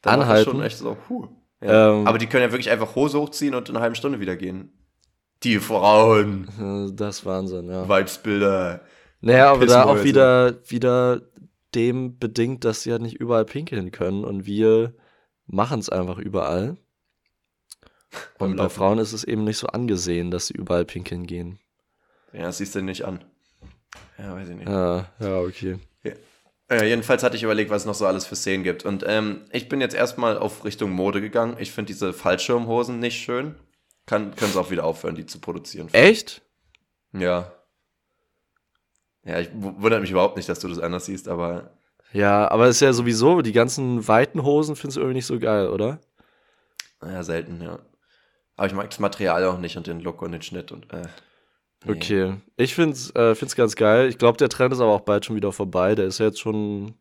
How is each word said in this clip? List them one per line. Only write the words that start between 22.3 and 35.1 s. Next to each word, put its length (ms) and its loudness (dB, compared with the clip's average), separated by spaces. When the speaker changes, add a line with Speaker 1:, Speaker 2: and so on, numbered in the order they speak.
Speaker 1:
Ja, 100 -14
das 160 -8
siehst 160 -10
du 80 -4
nicht 240 -8
an. 180 -12
Ja, 160 -14
weiß 160 -14
ich 60 -14
nicht. 120 -12
Speaker 2:
Ja, 380 0
ja, 220 -4
okay. 380 -6
Speaker 1:
Ja. 100 -8
Äh, 160 2
jedenfalls 360 2
hatte 140 0
ich 60 -6
überlegt, 280 0
was 120 -2
es 40 -8
noch 80 -4
so 120 -2
alles 200 0
für 100 -12
Szenen 280 -2
gibt. 200 -4
Und, 220 -4
ähm, 440 -2
ich 200 -6
bin 100 -2
jetzt 140 -2
erstmal 420 0
auf 280 -6
Richtung 260 -4
Mode 320 -2
gegangen. 360 -2
Ich 140 -10
find 160 -10
diese 240 -6
Fallschirmhosen 840 -2
nicht 200 -4
schön. 360 -6
Kann, 320 -4
können 160 -2
sie 80 0
auch 100 -6
wieder 140 -4
aufhören, 300 -4